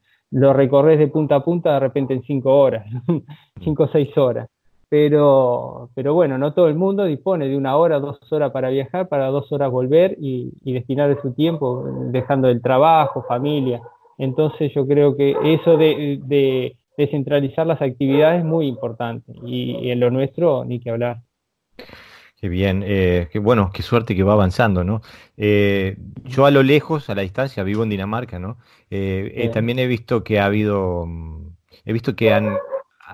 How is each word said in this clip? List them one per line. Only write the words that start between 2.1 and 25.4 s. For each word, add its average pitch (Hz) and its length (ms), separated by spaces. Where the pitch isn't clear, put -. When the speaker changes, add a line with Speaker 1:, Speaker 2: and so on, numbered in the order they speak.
Speaker 1:
en 127 100
cinco 131 300
horas, 123 320
<laughs> - 560
cinco 156 200
o 139 40
seis 143 300
horas. 117 320
Pero, 135 1080
pero 135 180
bueno, 156 240
no 143 160
todo 175 140
el 151 80
mundo 196 300
dispone 160 420
de 135 80
una 135 220
hora, 160 220
dos 143 200
horas 151 180
para 131 180
viajar, 139 380
para 135 200
dos 139 260
horas 139 180
volver 135 480
y, 127 320
y 131 100
destinar 131 400
de 139 80
su 131 120
tiempo, 147 520
dejando 131 380
el 120 120
trabajo, 135 640
familia. 131 560
Entonces 139 560
yo 135 140
creo 143 280
que 139 280
eso 160 340
de, 147 460
de 131 520
descentralizar 143 720
las 165 160
actividades 143 560
es 170 60
muy 160 200
importante 117 680
y, 123 320
y 123 160
en 123 80
lo 123 100
nuestro 135 560
ni 123 140
que 123 100
hablar. 117 300
Speaker 2:
Qué 101 100
bien, 95 340
eh, 92 480
qué - 60
bueno, 104 340
qué - 120
suerte 113 320
que 92 80
va 101 100
avanzando, 98 500
¿no? 107 180
Eh, 101 600